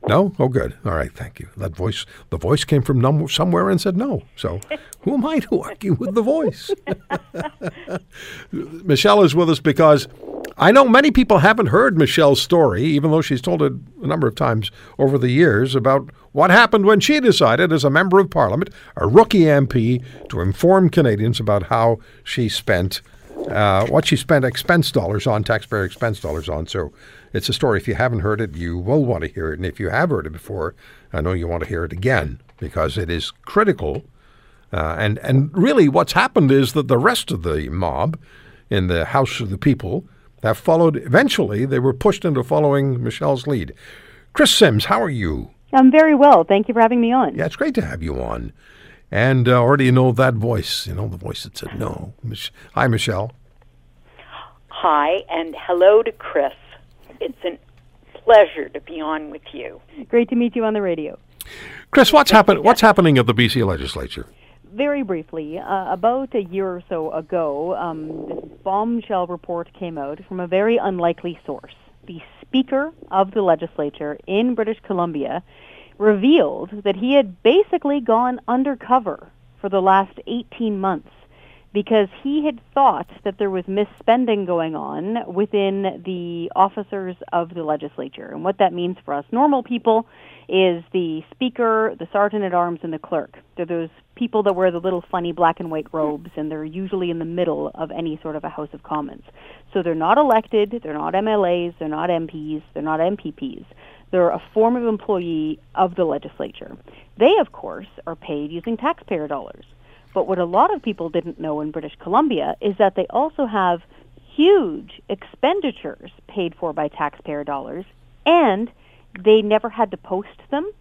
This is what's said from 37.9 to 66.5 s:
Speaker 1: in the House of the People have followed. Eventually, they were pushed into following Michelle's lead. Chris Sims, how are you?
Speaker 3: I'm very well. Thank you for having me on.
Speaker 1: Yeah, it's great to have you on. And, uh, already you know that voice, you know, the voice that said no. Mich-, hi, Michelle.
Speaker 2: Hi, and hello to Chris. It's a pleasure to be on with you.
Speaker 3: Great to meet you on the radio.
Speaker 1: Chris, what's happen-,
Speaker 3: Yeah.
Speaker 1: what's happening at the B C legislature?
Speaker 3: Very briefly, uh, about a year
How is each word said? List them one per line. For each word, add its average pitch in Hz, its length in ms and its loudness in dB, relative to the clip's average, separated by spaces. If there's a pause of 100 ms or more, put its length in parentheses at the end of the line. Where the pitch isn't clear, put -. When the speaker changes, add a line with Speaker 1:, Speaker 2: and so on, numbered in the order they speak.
Speaker 1:
in 92 200 0
the 85 180 0
House - 340 -2
of 107 100 -8
the 95 80 -8
People 120 460 -2 (380)
have 110 160 0
followed. 165 380 2
Eventually, 127 680 0
they 135 140 -2
were 127 140 0
pushed 190 320 0
into 143 180 0
following 139 600 0
Michelle's 131 440 -4
lead. 120 280 -4 (580)
Chris - 200 4
Sims, 127 340 4
how 220 140 0
are 202 100 -2
you? 85 400 -4 (220)
Speaker 3:
I'm 262 180 8
very 311 260 6
well. 262 280 8
Thank 202 220 2
you 240 80 -4
for 233 60 2
having 233 200 4
me 233 120 2
on. 247 240 0
Speaker 1:
Yeah, 160 100 -4
it's 160 100 -8
great 285 180 -2
to 220 80 -2
have 78 200 -8
you 71 180 -6
on. 58 320 -8 (580)
And, 123 380 2
uh, 127 120 6
already 135 240 4
you 127 80 4
know 127 200 6
that 127 220 2
voice, 113 520 -4
you 90 80 -8
know, 101 140 -6
the 92 80 -10
voice 87 280 -12
that - 140 -18
said - 200 -12
no. - 360 -10 (100)
Mich-, 110 280 -10 (220)
hi, 131 140 2
Michelle. 110 440 -2 (1400)
Speaker 2:
Hi, 160 600 0
and 165 280 -8
hello 190 440 4
to 226 100 -2
Chris. - 420 -6 (680)
It's - 240 -12
a 175 140 -8 (580)
pleasure 208 540 4
to 147 100 -12
be 160 200 -16
on 156 300 -8
with - 120 -18 (100)
you. - 280 -14 (280)
Speaker 3:
Great 233 220 2
to 254 60 -2
meet 240 200 -2
you 226 80 -2
on 214 80 -2
the 214 80 -2
radio. 170 380 -6 (720)
Speaker 1:
Chris, 262 220 6
what's 285 180 6
happen-, 202 280 6
Speaker 3:
Yeah. 143 40 -6
Speaker 1:
what's 226 180 6
happening 175 380 6
at 120 80 4
the 113 80 2
B 117 140 2
C 120 140 0
legislature? 69 640 -6 (460)
Speaker 3:
Very 285 300 -2
briefly, 160 560 -8
uh, 185 340 -6
about 233 420 -2
a 208 100 -2
year 190 240 -6